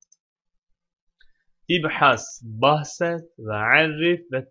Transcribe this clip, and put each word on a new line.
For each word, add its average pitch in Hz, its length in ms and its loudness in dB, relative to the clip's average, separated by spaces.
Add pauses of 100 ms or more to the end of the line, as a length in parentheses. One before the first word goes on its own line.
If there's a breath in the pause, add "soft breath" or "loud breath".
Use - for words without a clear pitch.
(1700)
İbhas, 151 760 0
bahset 151 960 -2
ve 107 160 -8
arif 151 760 0
ve 131 180 -6